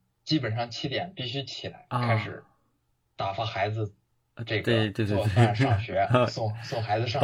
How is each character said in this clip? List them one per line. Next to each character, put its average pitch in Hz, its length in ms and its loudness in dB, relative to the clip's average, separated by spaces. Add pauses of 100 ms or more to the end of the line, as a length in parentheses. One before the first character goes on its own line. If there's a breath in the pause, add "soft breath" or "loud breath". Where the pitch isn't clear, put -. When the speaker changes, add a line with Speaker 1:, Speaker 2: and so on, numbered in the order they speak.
(240)
Speaker 1:
基 156 140 2
本 117 180 -2
上 117 140 -2
七 - 180 -6
点 104 280 -4
必 127 100 -8
须 131 180 -6
起 - 240 -12
来， - 220 -16
Speaker 2:
啊。 123 160 -2
Speaker 1:
开 117 140 4
始 98 240 -8 (760)
打 98 160 -2
发 113 120 -2
孩 104 240 0
子， 107 240 -2 (420)
Speaker 2:
呃， 117 100 -10
Speaker 1:
这 113 160 0
个 - 20 -4
Speaker 2:
对， 110 280 4
对， 110 140 0
对， - 20 -
对。 101 100 0
Speaker 1:
做 95 80 2
饭 107 300 6
上 110 260 4
学， - 340 0
Speaker 2:
<laughs> 123 140 4
Speaker 1:
送， 110 340 -4
送 123 180 -4
孩 110 200 0
子 113 60 -2
上 - 160 -2